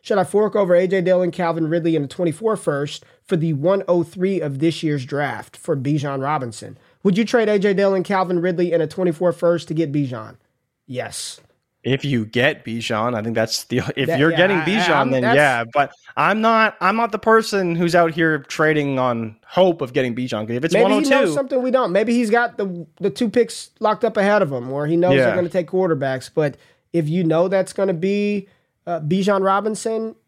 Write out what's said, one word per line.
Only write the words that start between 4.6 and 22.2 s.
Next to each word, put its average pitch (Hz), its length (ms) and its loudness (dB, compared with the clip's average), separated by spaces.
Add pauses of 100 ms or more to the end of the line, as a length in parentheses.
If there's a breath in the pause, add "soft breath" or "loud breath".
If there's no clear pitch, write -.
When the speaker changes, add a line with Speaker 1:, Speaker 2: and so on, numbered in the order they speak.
Speaker 1:
year's 147 200 -2
draft 135 540 -6
for 156 180 -4
Bijan 139 460 -2
Robinson? 131 560 -6 (240 soft breath)
Would 190 160 2
you 226 80 2
trade 220 240 2
A 208 80 2
J 196 160 2
Dillon, 196 300 2
Calvin 185 360 -2
Ridley, 175 320 0
and 165 120 2
a 156 40 -2
twenty-four 180 460 0
first 170 360 0
to 165 40 -6
get 156 180 -2
Bijan? 123 440 -4 (500)
Yes. - 560 -10 (420)
Speaker 2:
If 135 200 -2
you 123 220 -2
get 127 400 0
Bijan, 113 480 -4
I 107 80 -4
think 113 140 -6
that's 113 300 -2
the, 123 120 -4 (180)
if 131 120 -2
Speaker 1:
That, 165 100 -2
Speaker 2:
you're 160 140 4
Speaker 1:
yeah, 160 60 -2
Speaker 2:
getting 185 200 2
Speaker 1:
I, 160 60 0
I, - 20 -2
Speaker 2:
Bijan, 196 300 0
Speaker 1:
I'm, 135 160 2
Speaker 2:
then 131 100 0
Speaker 1:
that's 123 140 2
Speaker 2:
yeah. 131 360 4
But 143 220 0 (240 loud breath)
I'm 190 240 2
not, 220 400 2
I'm 190 140 2
not 233 160 0
the 208 80 -4
person 214 560 2
who's 170 180 0
out 170 180 4
here 160 280 0
trading 147 580 0
on 117 380 -2 (100)
hope 175 380 2
of 123 100 -8
getting 127 220 0
Bijan. 117 340 -6
If 123 160 -2
it's 165 80 0
Speaker 1:
Maybe 214 100 4 (100)
he - 80 2
knows 285 100 0
Speaker 2:
one - 20 6
oh 262 140 4
two, 156 60 0
Speaker 1:
something 254 280 -2
we 254 80 -2
don't. 240 220 2
Maybe 220 240 0
he's 233 160 0